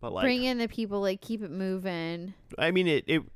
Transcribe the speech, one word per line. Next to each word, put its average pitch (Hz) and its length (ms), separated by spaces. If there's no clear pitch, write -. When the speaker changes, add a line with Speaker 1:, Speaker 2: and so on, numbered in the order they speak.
Speaker 1:
But, 120 120
like, - 120
Speaker 2:
Bring 254 200
in 254 140
the 233 100
people, 208 320
like, 196 200
keep 226 220
it 185 80
moving. 180 840
Speaker 1:
I 160 120
mean, 185 160
it, 156 200
it, 156 160